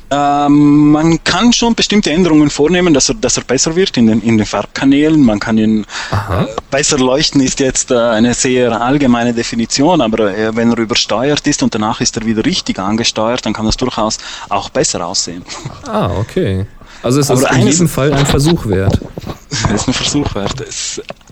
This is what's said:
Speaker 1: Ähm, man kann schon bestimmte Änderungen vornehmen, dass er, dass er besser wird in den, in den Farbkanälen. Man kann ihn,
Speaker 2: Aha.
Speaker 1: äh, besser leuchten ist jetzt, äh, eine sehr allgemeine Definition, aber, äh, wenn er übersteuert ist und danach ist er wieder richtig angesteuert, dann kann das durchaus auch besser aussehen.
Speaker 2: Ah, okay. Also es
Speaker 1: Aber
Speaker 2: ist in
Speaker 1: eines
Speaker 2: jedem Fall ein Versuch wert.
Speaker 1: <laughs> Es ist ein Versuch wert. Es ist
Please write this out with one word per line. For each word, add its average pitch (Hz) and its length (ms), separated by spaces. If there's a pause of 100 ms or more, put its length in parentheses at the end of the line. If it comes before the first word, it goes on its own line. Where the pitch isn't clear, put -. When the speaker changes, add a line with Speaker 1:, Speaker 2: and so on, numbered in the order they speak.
Speaker 1:
Ähm, 147 840
man 156 340
kann 220 260
schon 233 240
bestimmte 202 340
Änderungen 151 400
vornehmen, 175 440
dass 131 160
er, 120 60
dass 113 200
er 123 80
besser 160 320
wird 190 220
in 117 100
den, 110 140
in 113 160
den 104 80
Farbkanälen. 143 760
Man 107 200
kann 110 160
ihn, 107 280 (260)
Speaker 2:
Aha. 101 320
Speaker 1:
äh, - 40 (240)
besser 143 260
leuchten 131 440
ist 131 180
jetzt, 131 320
äh, 127 60
eine 117 360
sehr 123 460
allgemeine 120 540
Definition, 120 640
aber, 110 380
äh, 110 180
wenn 117 160
er 113 60
übersteuert 117 680
ist 147 160
und 254 140
danach 107 240
ist 120 160
er 110 100
wieder 110 200
richtig 190 340
angesteuert, 110 640
dann 113 60
kann 110 140
das 107 100
durchaus 113 420 (300)
auch 98 220
besser 98 360
aussehen. 87 380 (420)
Speaker 2:
Ah, 208 320
okay. 104 480 (380)
Also 131 160
es 139 100
Speaker 1:
Aber 131 120
Speaker 2:
ist 135 60
in - 80
Speaker 1:
eines 143 200
Speaker 2:
jedem 170 140
Fall 143 240
ein 139 120
Versuch 151 400
wert. 95 380
Speaker 1:
<laughs> - 60 (420)
Es 107 300
ist - 80
ein 123 40
Versuch - 420
wert. 101 260
Es - 380
ist - 40 (280)